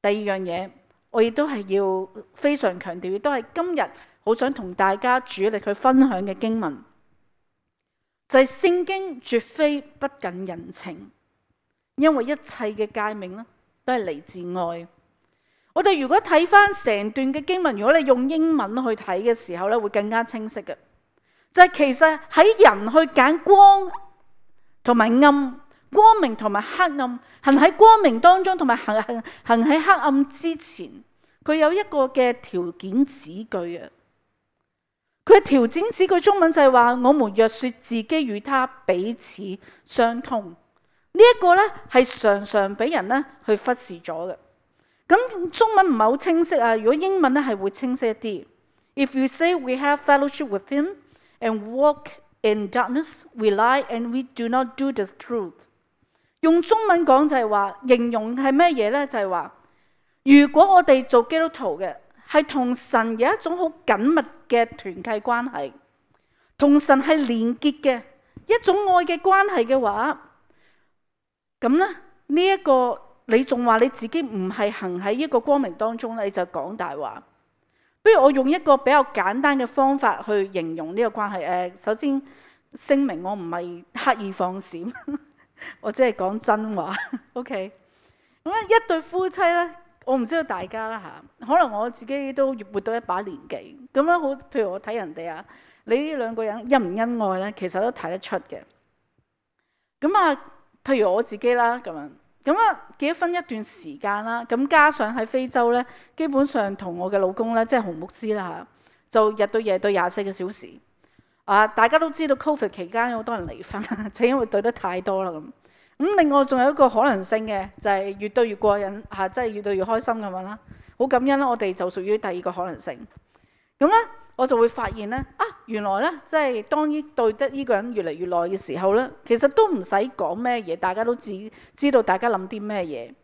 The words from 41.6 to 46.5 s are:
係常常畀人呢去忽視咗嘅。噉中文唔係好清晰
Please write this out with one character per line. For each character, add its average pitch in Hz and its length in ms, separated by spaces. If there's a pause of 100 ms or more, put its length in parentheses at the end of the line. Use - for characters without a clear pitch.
係 254 320
常 202 240
常 202 320
畀 277 160
人 196 140
呢 262 180 (180)
去 214 120
忽 247 180
視 180 280
咗 170 300
嘅。 - 40 (720)
噉 392 420
中 440 260
文 381 120
唔 277 80
係 - 20
好 220 200
清 339 260
晰 330 160